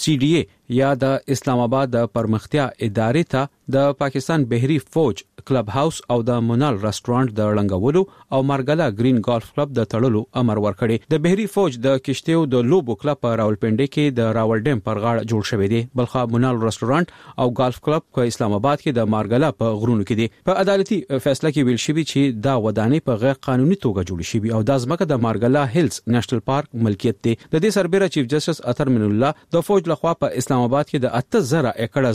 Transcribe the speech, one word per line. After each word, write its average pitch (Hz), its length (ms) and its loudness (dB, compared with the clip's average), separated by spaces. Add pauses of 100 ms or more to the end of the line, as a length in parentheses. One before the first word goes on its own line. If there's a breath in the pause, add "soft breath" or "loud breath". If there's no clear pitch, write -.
سی 156 140 2
ډي 135 200 2
اي 131 80 2 (320 soft breath)
یا 135 140 2 (120)
د 135 320 -2
اسلام 123 260 0
آباد 127 340 0
د 117 220 0
پرمختیا 113 500 0 (200)
ادارې 117 460 0
ته 135 160 -2 (260)
د 139 260 2
پاکستان 143 500 -2
بحري 131 260 0 (180)
فوج 143 280 0 (260)
کلب 117 260 0
هاوس 151 240 0 (160)
او 120 40 2 (100)
د 123 180 2
مونال 120 360 0
رستورانت 120 560 -2
د 107 160 2
ړنګولو 104 480 2 (340 loud breath)
او 135 40 2 (100)
مارګلا 143 360 0 (120)
ګرین 123 280 4
ګالف 117 300 -2
کلب 143 220 -2
د 110 140 0
تړلو 113 300 2 (180)
امر 107 240 0
ورکړی. 110 320 0 (160)
د 156 120 0
بحري 196 300 2
فوج 160 320 0
د 135 120 2 (100)
کشتیو 160 360 0 (100)
د 123 160 4
لوبو 139 320 2
کلب 143 220 -2
په 117 160 2
راولپنډي 110 540 0
کې 147 260 0
د 113 180 2
راول 110 300 2
ډیم 123 200 0
پر 107 160 -2
غاړه 113 180 0 (100)
جوړ 107 180 0
شوی 98 220 0
دی. 117 100 0 (180)
بلخوا 123 240 -2 (100)
مونال 123 280 0
رستورانت 123 500 -2 (260 loud breath)
او 127 100 2 (120)
ګالف 127 280 -2
کلب 156 180 -2 (120)
په 120 140 0
اسلام 104 280 -2
آباد 143 240 0
کې 160 60 -4 (100)
د 107 140 0
مارګلا 117 360 0 (100)
په 117 60 0 (160)
غرونو 113 260 0
کې 117 120 0
دی. 113 80 0 (200 soft breath)
په 180 40 4 (120)
عدالتي 196 360 0 (260)
فیصله 147 240 0
کې 147 160 -2
ویل 120 200 2
شوي 151 180 0
چې 139 440 0
دا 135 80 2 (100)
ودانۍ 110 340 2 (100)
په 113 140 0
غیر 135 240 0
قانوني 135 360 2
توګه 98 240 0
جوړې 87 240 -6
شوي 110 180 -2
او 110 120 2
دا 135 220 2
ځمکه 170 280 0
د 120 140 0
مارګلا 120 380 2 (120)
هیلز 165 240 0 (160)
نیشنل 113 240 -2 (120)
پارک 147 160 -2 (180)
ملکیت 104 380 -2
دی. 113 100 2 (180 loud breath)
د 160 100 0
دې 214 160 2
سربیره 190 300 0
چیف 139 240 -2
جسټس 151 260 -2 (140)
عطر 135 240 -2
من 107 140 2
الله 123 240 0 (220 soft breath)
د 170 120 0
فوج 190 260 2
لخوا 165 180 -2 (120)
په 123 180 -2
اسلام 135 160 0
آباد 127 320 0
کې 156 140 -2
د 120 140 0
اته 220 220 0 (120)
زره 143 240 0
ایکړه 123 380 -2